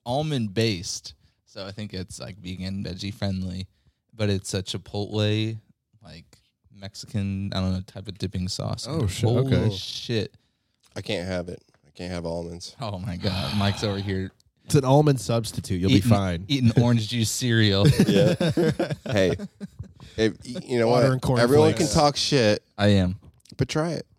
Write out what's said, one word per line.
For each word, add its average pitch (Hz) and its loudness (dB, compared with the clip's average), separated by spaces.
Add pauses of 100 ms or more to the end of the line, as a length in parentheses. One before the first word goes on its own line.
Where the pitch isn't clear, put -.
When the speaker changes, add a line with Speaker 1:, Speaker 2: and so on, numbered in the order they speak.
Speaker 1:
almond 127 -2
based. 107 -2 (300)
So 98 -14
I 98 -10
think 104 -12
it's, - -10
like, - -14
vegan, 92 -8
veggie 92 -8
friendly. 92 -4 (460)
But 104 -2
it's 95 -4
a 92 -4
chipotle, 107 -2 (420)
like, 82 -20 (480)
Mexican, 98 -6
I 95 -2
don't 92 0
know, 92 -4
type 98 -14
of 90 -12
dipping 92 -4
sauce. - -6
Speaker 2:
Oh, 151 -2
shit. 110 0
Speaker 1:
Holy 131 2
Speaker 2:
Okay. 98 2
Speaker 1:
shit. - -6 (600)
Speaker 3:
I 95 -8
can't 92 -4
have 90 -4
it. 85 -12 (240)
I 71 -20
can't 90 -10
have 85 -6
almonds. 85 -8
Speaker 1:
Oh, 104 -8
my 90 -8
God. 95 -4
Mike's 101 0
over 101 -2
here. 95 -4 (340)
Speaker 2:
It's - -2
an 139 4
almond 139 4
substitute. 110 -2
You'll 95 2
Speaker 1:
Eating, 101 4
Speaker 2:
be 107 6
fine. 92 0
Speaker 1:
eating 127 4 (100)
orange 117 4
juice 117 0
cereal. 110 4 (100)
Speaker 3:
<laughs> - 4
Yeah. - 4
Speaker 2:
<laughs> 165 0 (120)
Speaker 3:
Hey, 98 2 (800)
if, 110 2 (100)
y-, 120 -10
you 123 0
know 113 2
Speaker 2:
Water 123 4
Speaker 3:
what? 131 4
Speaker 2:
and 127 -2
corn 127 0
Speaker 3:
Everyone 147 6
Speaker 2:
flakes. 156 0
Speaker 3:
can 165 4
talk 147 4
shit, 113 2 (120)
Speaker 1:
I 104 2
am. 95 4 (360)
Speaker 3:
but - -2
try 160 -2
it. - -8 (120)